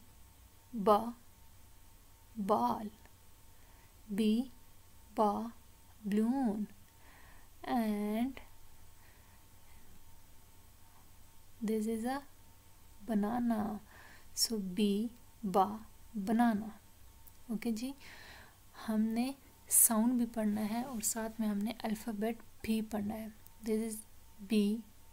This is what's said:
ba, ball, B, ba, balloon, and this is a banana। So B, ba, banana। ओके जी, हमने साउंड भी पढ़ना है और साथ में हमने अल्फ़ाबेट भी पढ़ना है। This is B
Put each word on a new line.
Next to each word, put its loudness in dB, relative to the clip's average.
ba, 4
ball, 2
B, 4
ba, 2
balloon, 2
and -2
this 0
is -2
a -4
banana। 0
So 2
B, 2
ba, 6
banana। 4
ओके -2
जी, -4
हमने 2
साउंड 6
भी 2
पढ़ना 0
है -2
और -8
साथ -4
में 2
हमने 0
अल्फ़ाबेट -2
भी 2
पढ़ना -4
है। -8
This 0
is -10
B 4